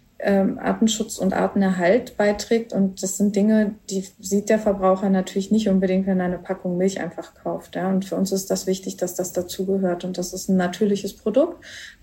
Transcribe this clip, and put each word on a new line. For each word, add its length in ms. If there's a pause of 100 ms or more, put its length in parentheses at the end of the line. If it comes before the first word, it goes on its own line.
(200)
ähm, 380
Artenschutz 600
und 160
Artenerhalt 840
beiträgt. 560
Und 300
das 160
sind 180
Dinge, 380 (160)
die 140 (160)
sieht 280
der 100
Verbraucher 520
natürlich 400
nicht 180
unbedingt, 380
wenn 140
er 60
eine 120
Packung 400
Milch 220
einfach 340
kauft, 420
ja. 140
Und 140
für 120
uns 160
ist 180
das 160
wichtig, 300
dass 180
das 180
dazugehört. 720
Und 120
das 160
ist 160
ein 80
natürliches 580
Produkt. 500 (380)